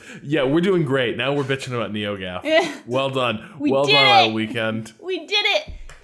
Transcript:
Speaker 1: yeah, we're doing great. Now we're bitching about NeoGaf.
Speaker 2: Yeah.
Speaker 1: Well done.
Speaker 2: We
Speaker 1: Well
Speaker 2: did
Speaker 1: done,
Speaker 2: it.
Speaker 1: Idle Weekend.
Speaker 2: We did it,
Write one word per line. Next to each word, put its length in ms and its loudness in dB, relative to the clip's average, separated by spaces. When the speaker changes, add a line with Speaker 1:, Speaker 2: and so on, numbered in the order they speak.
Speaker 1:
yeah, 220 0
we're 160 4
doing 240 2
great. 320 0
Now 180 -2
we're 120 0
bitching 280 -4
about 200 -4
NeoGaf. 500 -4
Speaker 2:
Yeah. 320 2
Speaker 1:
Well 240 -2
done. 320 0
Speaker 2:
We 140 0
Speaker 1:
Well 140 4
Speaker 2:
did 80 4
Speaker 1:
done, 100 6
Speaker 2:
it. 80 6
Speaker 1:
Idle 80 -2
Weekend. 680 -4
Speaker 2:
We 240 -6
did 200 0
it, 280 -2